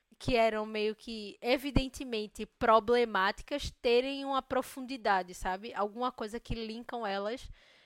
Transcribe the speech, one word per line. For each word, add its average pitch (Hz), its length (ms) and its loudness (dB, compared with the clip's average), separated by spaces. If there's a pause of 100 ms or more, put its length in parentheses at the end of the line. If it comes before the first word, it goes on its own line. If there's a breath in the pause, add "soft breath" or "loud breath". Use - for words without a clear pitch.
(200)
que 254 160 0
eram 220 320 2
meio 214 280 -2
que 214 460 -12
evidentemente 247 1040 -2
problemáticas 220 1300 4 (100)
terem 262 420 2
uma 277 180 0
profundidade, 233 920 -2
sabe? 190 400 -6
Alguma 208 380 -2
coisa 226 280 -8
que - 140 -6
linkam 226 540 -6
elas 202 420 -4 (360 soft breath)